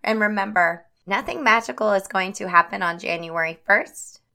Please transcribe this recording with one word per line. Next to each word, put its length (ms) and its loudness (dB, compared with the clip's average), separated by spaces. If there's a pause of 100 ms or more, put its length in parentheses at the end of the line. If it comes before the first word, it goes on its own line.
And 180 0
remember, 640 0 (200)
nothing 360 -4
magical 500 2
is 140 0
going 280 -2
to 140 -8
happen 340 4
on 160 -2
January 640 -4
first 560 -2 (140)